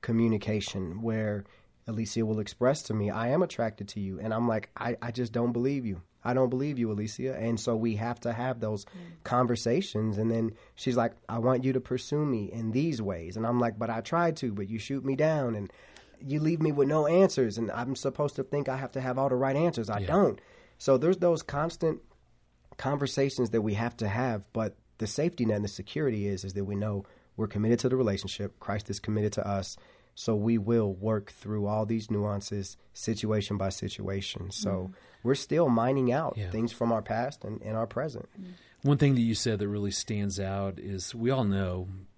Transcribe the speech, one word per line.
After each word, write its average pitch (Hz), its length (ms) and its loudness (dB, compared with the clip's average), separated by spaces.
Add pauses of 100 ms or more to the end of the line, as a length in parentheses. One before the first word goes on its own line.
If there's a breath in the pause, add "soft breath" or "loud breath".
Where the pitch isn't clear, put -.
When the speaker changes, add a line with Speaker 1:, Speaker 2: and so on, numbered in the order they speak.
Speaker 1:
communication 107 1000 0
where 107 420 -2 (420 soft breath)
Alicia 113 380 -2
will 110 160 0
express 127 440 2
to 110 100 -2
me, 104 160 0
"I 117 180 -2
am 156 140 2
attracted 113 460 -4
to - 120 -10
you." 95 200 -6
And 110 120 -2
I'm 117 160 0
like, 110 280 0
"I, 120 260 -4
I 120 80 -6
just 117 220 -4
don't 120 200 0
believe 127 320 0
you. 92 180 -4 (200)
I 123 120 -2
don't 131 160 4
believe 135 280 -2
you, 113 140 0
Alicia." 110 440 -4
And 113 220 -2
so 117 160 0
we 110 220 0
have 117 240 -4
to 120 120 -4
have 120 280 -4
those 107 240 -4
Speaker 2:
Mm. - 400 -18
Speaker 1:
conversations. 117 920 2
And 110 120 2
then 113 220 0 (220 loud breath)
she's 123 220 -2
like, 117 160 2 (160)
"I 113 100 -2
want 127 260 2
you 135 80 2
to 127 80 2
pursue 143 460 -2
me 113 260 0
in 113 200 -4
these 139 280 0
ways." 92 360 -4
And 113 100 -2
I'm 120 120 2
like, 113 200 2
"But 113 120 -2
I 113 120 -4
tried 165 340 2
to, 120 160 -2
but 98 160 -4
you 110 100 -4
shoot 131 260 -4
me 135 120 0
down 147 380 2
and 101 180 -6 (480 loud breath)
you 143 180 -2
leave 156 220 2
me 160 100 4
with 143 180 4
no 151 180 4
answers. 160 500 6
And 113 160 -2
I'm 127 240 -4
supposed 143 400 -2
to 139 60 -2
think 143 260 -2
I 131 80 -2
have 131 160 -6
to 135 80 -4
have 127 180 -2
all 135 120 2
the 131 60 4
right 135 200 2
answers. 117 320 2
I 104 120 -2
Speaker 3:
Yeah. 95 80 -2
Speaker 1:
don't." 156 320 4 (380 loud breath)
So 135 200 4
there's 170 200 4
those 170 240 4
constant 160 600 -2 (720)
conversations 135 760 0
that 113 120 2
we 107 120 0
have 117 240 -2
to 107 100 -2
have. 113 440 -2
But 110 240 -4 (220)
the 113 80 -4
safety 143 400 0
net 107 100 2
and 104 80 0
the 101 40 -2
security 110 580 -2
is, 98 180 -2
is 95 100 -8
that 101 100 -2
we 101 120 -4
know 101 280 -2 (320 soft breath)
we're 110 100 -2
committed 107 340 4
to 127 80 2
the 127 80 2
relationship. 101 640 -2
Christ 101 300 -4
is 101 100 -4
committed 107 340 0
to - 120 -2
us. 98 300 -2 (380 soft breath)
So - 200 -2
we 110 240 2
will 107 340 2
work 104 380 -2
through 104 360 -4
all 107 200 2
these 110 240 -2
nuances, 101 640 -2 (160 soft breath)
situation 107 640 0
by 95 140 0
situation. 98 800 -6
So 101 200 -2 (200)
Speaker 2:
Mm. - 40 -16 (280 loud breath)
Speaker 1:
we're 127 120 4
still 151 360 2
mining 123 420 4
out 147 240 0
Speaker 3:
Yeah. 98 140 -4
Speaker 1:
things 113 220 -2
from 117 200 0
our 110 80 2
past 120 440 -4
and, 107 180 -8
and 110 140 -4
our 113 100 -2
present. 123 420 -6 (100)
Speaker 2:
Mm. 190 60 -12 (380 loud breath)
Speaker 3:
One 143 160 4
thing 139 160 6
that 123 80 4
you 113 120 4
said 110 260 0
that 101 80 0
really 101 240 -2
stands 101 480 -2
out 98 380 -2
is 95 360 -8
we 117 160 0
all 131 140 2
know 95 440 0 (300)